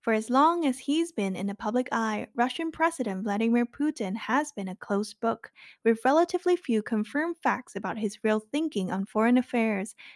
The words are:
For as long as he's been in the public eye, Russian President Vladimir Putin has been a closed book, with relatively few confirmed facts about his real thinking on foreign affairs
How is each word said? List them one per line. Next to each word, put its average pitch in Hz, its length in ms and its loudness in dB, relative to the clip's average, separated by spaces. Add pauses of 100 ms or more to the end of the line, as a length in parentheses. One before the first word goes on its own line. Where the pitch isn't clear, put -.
For 226 80 2
as 220 180 0
long 320 340 4
as 254 160 0
he's 330 320 0
been 196 240 -2
in 196 100 -4
the 202 80 -4
public 233 380 -2
eye, 220 420 -2
Russian 269 380 -2
President 233 500 -2
Vladimir 226 420 2
Putin 240 520 -4
has 277 340 -2
been 196 160 -8
a 190 80 -8
closed - 460 -4
book, 226 320 -4 (320)
with 226 200 2
relatively 339 520 4
few 220 260 0
confirmed 294 580 -2
facts 220 360 -2
about 196 220 -6
his 208 260 -4
real 214 160 2
thinking 220 500 -4
on 196 160 -2
foreign 233 320 2
affairs 220 560 -2 (220)